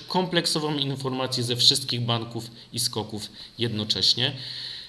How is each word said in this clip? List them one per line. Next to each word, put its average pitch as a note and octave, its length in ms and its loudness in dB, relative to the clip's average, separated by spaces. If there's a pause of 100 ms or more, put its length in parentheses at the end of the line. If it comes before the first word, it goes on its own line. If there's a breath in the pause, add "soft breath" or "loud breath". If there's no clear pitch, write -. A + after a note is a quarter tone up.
kompleksową E3 680 0
informację B2+ 640 -2
ze A#2+ 120 0
wszystkich B2 460 4
banków A#2 500 -2 (220 loud breath)
i A#2+ 60 -2
skoków G#2+ 500 -2 (300 loud breath)
jednocześnie. A2+ 760 2 (560 loud breath)